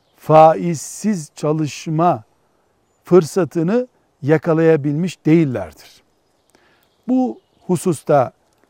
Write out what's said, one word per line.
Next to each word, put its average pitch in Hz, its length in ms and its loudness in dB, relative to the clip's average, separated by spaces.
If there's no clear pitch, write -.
faizsiz 160 1200 2
çalışma 156 920 -4
fırsatını 175 840 0
yakalayabilmiş 160 1040 -2
değillerdir. 131 760 -2
Bu 254 320 -4
hususta 151 680 -2